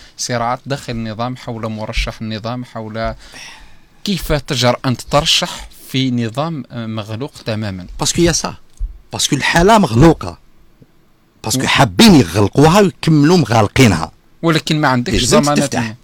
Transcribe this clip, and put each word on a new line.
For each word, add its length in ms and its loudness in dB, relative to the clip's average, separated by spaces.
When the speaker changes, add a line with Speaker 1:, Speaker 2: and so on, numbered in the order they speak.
Speaker 1:
صراعات 480 -4
داخل 280 -8
النظام 440 -8
حول 340 -10
مرشح 500 -8
النظام، 440 -8
حول 480 -8
كيف 280 -6
تجرأ 540 0
أن 120 -2
تترشح 720 -2
في 200 -2
نظام، 600 -4
آه، 140 -12
مغلوق 480 -10
تمامًا؟ 420 -8
Speaker 2:
باسكو 220 -2
يا 100 4
سا، 240 -6
باسكو 220 -2
الحالة 420 4
مغلوقة، 600 2
باسكو 200 -4
Speaker 1:
و- 40 -2
Speaker 2:
حابين 480 6
يغلقوها 640 4
ويكملوا 560 4
مغالقينها. 760 2
Speaker 1:
ولكن 400 0
ما 60 2
عندكش 340 0
Speaker 2:
لازم 180 2
Speaker 1:
ضمانات. 200 2
Speaker 2:
تفتح. 440 -4